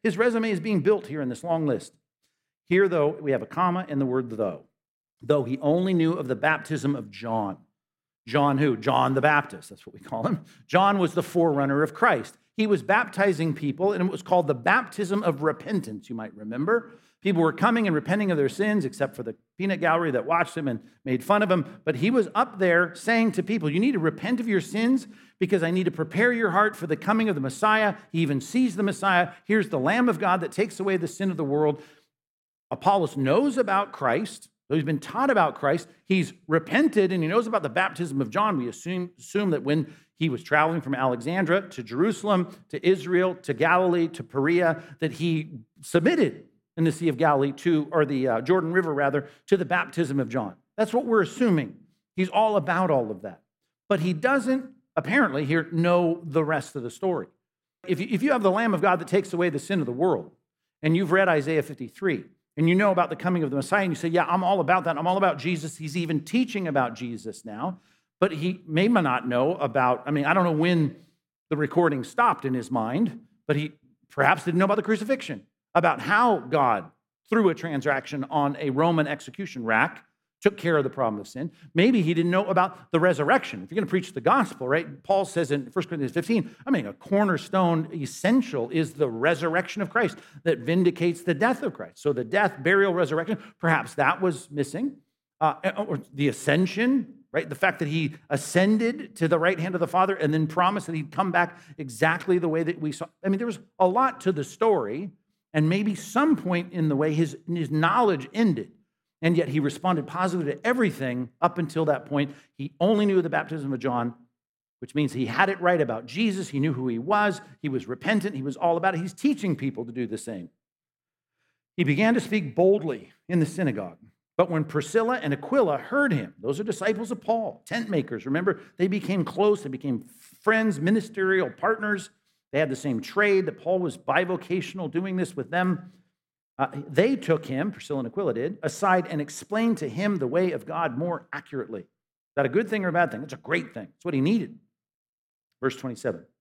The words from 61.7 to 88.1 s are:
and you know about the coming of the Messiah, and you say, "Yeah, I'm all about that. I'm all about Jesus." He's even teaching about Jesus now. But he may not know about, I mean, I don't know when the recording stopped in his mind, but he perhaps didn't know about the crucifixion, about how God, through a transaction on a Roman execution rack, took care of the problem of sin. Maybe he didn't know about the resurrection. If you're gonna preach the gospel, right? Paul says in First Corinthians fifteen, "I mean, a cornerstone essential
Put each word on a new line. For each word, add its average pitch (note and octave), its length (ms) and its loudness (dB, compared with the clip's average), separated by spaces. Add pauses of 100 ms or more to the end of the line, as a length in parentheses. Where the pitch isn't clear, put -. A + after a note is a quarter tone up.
and D#3+ 120 4
you F3 60 6
know G3+ 160 4
about F3 200 2
the D#3 60 -6
coming F3 260 0
of C#3 80 -2
the C#3 60 -2
Messiah, F#3+ 280 0
and F3+ 80 -2
you C#3+ 40 -2
say, E3+ 120 -4
"Yeah, E3 200 2
I'm F3+ 160 0
all F#3 160 2
about E3 240 2
that. D#3+ 140 -2
I'm E3 80 -2
all F#3 100 2
about F3+ 220 2
Jesus." D#3 380 -4
He's D#3 200 -8
even D#3+ 240 -2
teaching G#3 480 -2
about C3 260 0
Jesus A2+ 500 -10
now. A#2+ 360 -8 (400)
But F#3 120 2
he E3+ 340 -4
may E3 200 2
not C#3+ 400 2
know B2+ 280 2
about, B2+ 500 0
I C#3+ 60 -6
mean, C#3+ 160 0
I D#3+ 80 2
don't F#3 100 4
know E3+ 80 2
when D#3+ 420 2 (540)
the D3+ 80 -2
recording D3 480 2
stopped A#3 400 0
in C3 80 0
his B2 180 -4
mind, C3 500 -2 (260)
but D3 100 0
he D3+ 160 -4 (380)
perhaps C#3+ 340 2
didn't E3+ 140 0
know F#3+ 80 4
about G3+ 100 2
the G#3+ 60 -2
crucifixion, G#3+ 640 -4 (280)
about E3 260 4
how G3+ 400 2
God, B2 500 0 (400)
through A3 180 4
a D#3+ 60 2
transaction C#3 760 -4
on C#3+ 320 0
a D3+ 80 -2
Roman D#3 380 2
execution C#3 580 -8
rack, A2+ 400 0 (380)
took G3+ 160 2
care E3 180 0
of C#3+ 80 2
the C3 60 -2
problem A2+ 280 -2
of G2 100 -12
sin. D#3+ 220 -8 (240)
Maybe G#3+ 280 6
he D#3+ 100 2
didn't E3+ 180 2
know F#3+ 160 2
about F#3 460 0
the E3 80 4
resurrection. D#3+ 600 2
If F#2+ 80 -16
you're E3 60 -6
gonna G#3 100 -2
preach F3+ 260 -2
the B2+ 80 -8
gospel, F3 480 2
right? D3+ 340 -2
Paul G3 220 2
says E3 260 -2
in C#3 200 -2
First - 180 -4
Corinthians D3 240 -4
fifteen, G#3 420 -2 (120)
"I C4+ 40 -4
mean, F3+ 160 0
a - 60 -8
cornerstone F3+ 1000 0
essential D3+ 800 0